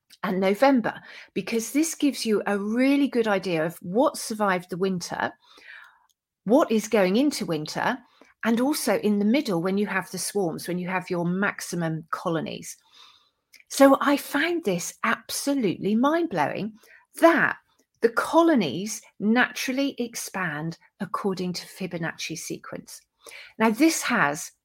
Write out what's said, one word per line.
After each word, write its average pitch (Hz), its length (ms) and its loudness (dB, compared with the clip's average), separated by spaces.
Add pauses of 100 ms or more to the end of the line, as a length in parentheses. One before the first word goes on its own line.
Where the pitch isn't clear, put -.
(240)
and 185 160 -2
November, 220 560 2 (380)
because 220 380 -4
this 320 240 0
gives 277 300 0
you 214 200 2
a 202 120 0
really 254 500 2
good 233 200 0
idea 185 380 0
of 170 120 -6
what 226 400 0
survived 202 520 -2
the 180 80 -6
winter, 185 540 -2 (1120)
what 262 260 4
is 220 200 0
going 190 260 4
into 277 300 0
winter, 165 520 -2 (460)
and 226 160 2
also 254 400 0
in 208 200 0
the 202 60 2
middle 220 360 2
when 190 160 0
you 208 100 0
have 190 240 -4
the 185 60 -10
swarms, 170 500 -4
when 175 100 -4
you 180 120 -6
have 185 200 -4
your 175 160 -2
maximum 175 840 -4
colonies. 156 640 -6 (920)
So 277 320 8
I 285 160 2
found 330 480 -2
this 175 280 -2 (100)
absolutely 220 920 -2
mind-blowing, 226 800 0 (480)
that 302 360 6 (440)
the 226 80 4
colonies 220 920 2 (180)
naturally 254 800 0
expand 165 800 -6 (220)
according 185 540 -4
to - 140 -12
Fibonacci 165 680 -8
sequence. - 640 -12 (560)
Now, 220 120 2
this 285 320 4
has 160 500 0 (140)